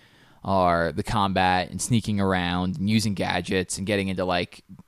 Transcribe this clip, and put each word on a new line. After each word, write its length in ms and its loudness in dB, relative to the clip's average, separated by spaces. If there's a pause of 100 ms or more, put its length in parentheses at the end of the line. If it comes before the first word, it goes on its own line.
(440)
are 480 2
the 120 -6
combat 680 2
and 100 -8
sneaking 400 0
around 560 0
and 140 -2
using 240 2
gadgets 640 -2
and 80 -6
getting 220 0
into, 180 -2
like, 360 -2 (260)